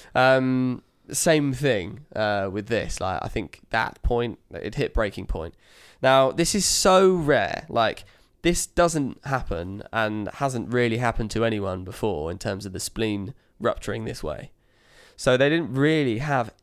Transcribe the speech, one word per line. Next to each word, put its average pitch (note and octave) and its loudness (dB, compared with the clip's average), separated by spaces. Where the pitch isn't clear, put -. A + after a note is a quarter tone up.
Um, B2+ 2
same D3 2
thing, A#2 -2
uh, G#2 0
with G2+ -6
this. A2 -2
Like, F#2 -2
I F#2 -6
think - -8
that - -2
point, A#2+ 0
it G2+ -8
hit C#3+ -2
breaking G2+ -2
point. E2 -6
Now, C3+ 6
this E3 0
is F#3+ 2
so F#3+ 6
rare. C#3+ 0
Like, - 0
this E3+ 0
doesn't E3 0
happen G2 -6
and G#2+ -2
hasn't B2 -4
really A#2+ 2
happened A#2 -2
to A2+ 0
anyone G2 -2
before F2 -4
in F#2 -8
terms G2 -6
of F#2 -10
the F#2+ -8
spleen G#2 -6
rupturing A2+ -4
this - -10
way. D2 -8
So B2+ 2
they C#3 4
didn't D#3 0
really C#3 2
have C3+ -2